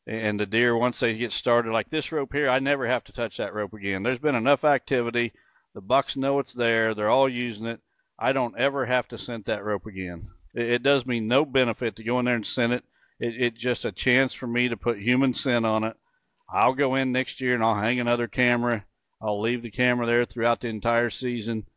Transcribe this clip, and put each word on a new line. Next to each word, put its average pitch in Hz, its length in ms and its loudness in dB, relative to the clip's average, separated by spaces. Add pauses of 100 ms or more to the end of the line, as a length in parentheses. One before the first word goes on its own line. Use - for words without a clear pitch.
And 110 320 -2
the 104 80 -2
deer, 117 280 2
once 120 240 0
they 117 160 0
get 113 160 -4
started, 120 400 0
like 113 200 0
this 156 200 -4
rope 143 220 -4
here, 143 160 0
I 127 80 4
never 135 300 0
have 120 180 0
to - 60 -20
touch 117 260 -6
that 101 160 -4
rope 104 200 -4
again. 98 280 -4
There's 123 160 0
been 143 160 0
enough 127 300 2
activity. 120 720 0 (420)
The 104 60 -12
bucks 127 360 0
know 139 220 2
it's - 140 -4
there. 113 420 2
They're 104 140 0
all 135 200 4
using 120 380 -6
it. 117 120 -6 (380)
I 123 160 0
don't 120 240 -2
ever 135 300 0
have 127 220 0
to 110 100 -10
scent 117 260 -8
that 104 180 -2
rope 104 220 -2
again. 92 440 -8 (260)
It, 117 120 -2
it 120 160 0
does 139 220 2
me 123 140 0
no 123 260 2
benefit 123 520 0
to 113 60 -14
go 117 140 0
in 123 80 0
there 123 100 2
and 107 120 -4
scent 120 260 0
it. 123 100 -4 (360)
It, 120 200 -4
it's 120 200 -2
just 123 260 -2
a 107 60 -2
chance 131 420 2
for - 140 -8
me 120 200 0
to 117 100 -4
put 113 220 -2
human 123 360 2
scent 120 300 0
on 110 180 2
it. 113 120 -4 (560)
I'll 113 220 4
go 131 220 0
in 131 160 0
next 127 280 -4
year 127 140 0
and 117 100 2
I'll 113 200 4
hang 123 160 0
another 120 280 0
camera. 120 580 0 (360)
I'll 107 200 -2
leave 117 200 0
the 117 80 -8
camera 123 380 0
there 120 180 4
throughout 117 360 0
the 120 80 -4
entire 117 420 0
season 117 540 -4 (120)